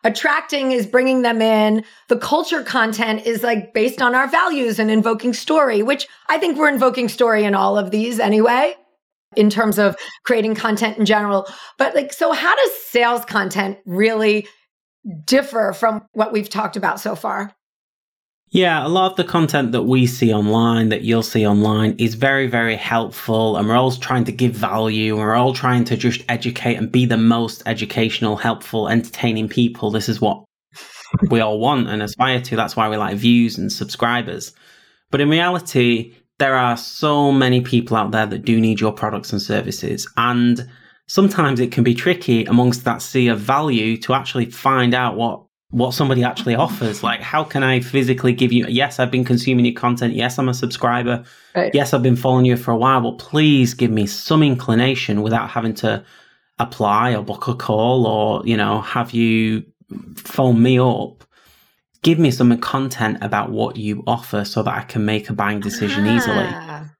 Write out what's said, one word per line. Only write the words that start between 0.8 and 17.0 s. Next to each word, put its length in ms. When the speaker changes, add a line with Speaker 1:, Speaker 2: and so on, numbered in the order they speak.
Speaker 1:
bringing 360
them 200
in. 400
The 80
culture 460
content 640
is, 160
like, 320
based 260
on 140
our 140
values 500
and 100
invoking 460
story, 480
which 240
I 100
think 180
we're 120
invoking 400
story 340
in 140
all 200
of 140
these 300
anyway, 560
in 140
terms 280
of 180
creating 300
content 440
in 80
general. 400
But, 160
like, 180
so 200
how 240
does 140
sales 420
content 640
really 600
differ 480
from 400
what 200
we've 160
talked 280
about 240